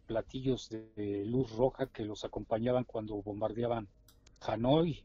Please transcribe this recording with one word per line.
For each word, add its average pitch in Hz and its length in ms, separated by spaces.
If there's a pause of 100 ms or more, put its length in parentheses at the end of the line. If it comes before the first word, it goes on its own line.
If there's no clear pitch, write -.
platillos 127 640
de, 110 260
de 101 300
luz 120 320
roja 127 300
que - 180
los 104 180
acompañaban 120 600
cuando 107 380
bombardeaban 110 680 (540)
Hanoi. 135 640